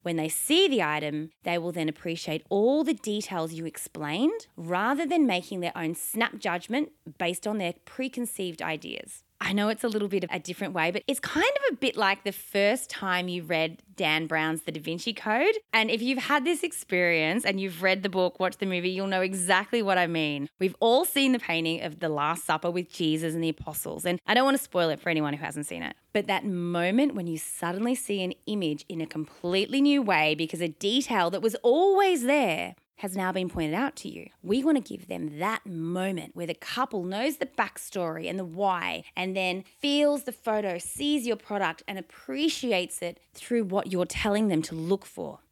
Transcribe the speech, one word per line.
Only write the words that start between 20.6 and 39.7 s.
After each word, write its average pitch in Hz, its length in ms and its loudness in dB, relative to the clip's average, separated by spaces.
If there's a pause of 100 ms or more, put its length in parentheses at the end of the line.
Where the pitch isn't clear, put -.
We've 185 180 0
all 240 260 6
seen 277 280 4
the 247 80 2
painting 165 420 -2
of 151 160 -6
the 170 100 -2
Last 151 360 0
Supper 165 260 0
with 175 220 -4
Jesus 160 420 0
and 165 80 -2
the 165 60 2
apostles, 156 560 -6
and 175 240 0
I 214 60 4
don't 254 100 6
want 269 140 4
to - 40 -4
spoil 170 280 0
it 143 100 -2
for 180 100 -2
anyone 151 240 0
who 147 100 -8
hasn't 147 220 -6
seen - 160 -8
it. - 140 -8 (160)
But 208 160 0
that 196 160 0
moment 180 720 2
when 180 100 -4
you 165 100 -4
suddenly 196 600 -2
see 202 260 -2
an 180 120 -2 (120)
image 180 420 -2
in 165 120 -6
a 160 60 -4
completely 180 720 -2
new 285 220 6
way 156 340 4
because 160 240 -4
a 170 80 0
detail 202 600 2
that 185 120 -4
was 214 220 0
always 370 580 6
there 190 540 2 (200)
has 190 200 -6
now 185 160 0
been 185 160 0
pointed 156 260 -2
out 247 220 -2
to - 120 -12
you. - 200 -14 (160)
We 214 180 2
want 302 140 6
to 226 200 -2
give 175 120 -14
them 156 320 -6
that 214 260 -2
moment 175 680 -4
where 175 100 -6
the 160 80 -4
couple - 480 -4
knows 208 360 -2
the - 80 -2
backstory 170 840 -4
and 180 80 -4
the 190 60 -4
why, 170 580 -2 (140)
and 185 200 -2
then 185 280 -2 (160)